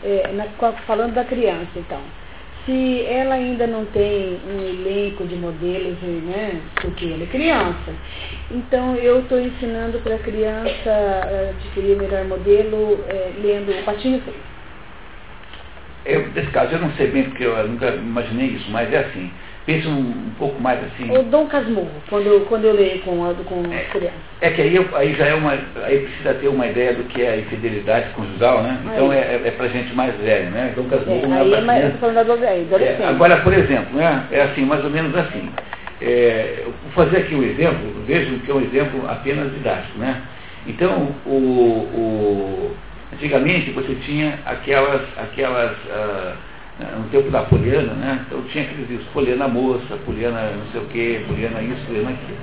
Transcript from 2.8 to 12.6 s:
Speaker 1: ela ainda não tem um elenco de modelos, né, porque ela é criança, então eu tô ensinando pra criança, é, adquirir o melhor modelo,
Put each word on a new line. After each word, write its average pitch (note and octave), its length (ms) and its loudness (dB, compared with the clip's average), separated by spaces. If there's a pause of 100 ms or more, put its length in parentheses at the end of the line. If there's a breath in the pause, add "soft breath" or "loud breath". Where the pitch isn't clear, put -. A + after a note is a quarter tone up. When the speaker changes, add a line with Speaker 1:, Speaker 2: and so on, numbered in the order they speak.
Speaker 1:
ela C4 300 0
ainda B3 300 0
não A3 200 -2
tem G3+ 520 0 (120)
um G3 100 -4
elenco F#3+ 680 -4
de F3 100 -6
modelos, F3 680 -4
né, F3 580 -4 (160)
porque F3 300 -4
ela D#3+ 180 -4
é F3 40 -8
criança, A3+ 680 0 (580 loud breath)
então B3+ 440 0
eu B3 340 4
tô C4 80 4
ensinando A#3 600 -2
pra A3 180 -2
criança, G#3+ 720 -2
é, G3 680 0
adquirir G3 400 0
o G3+ 40 -2
melhor F#3+ 260 -2
modelo, G#3 840 4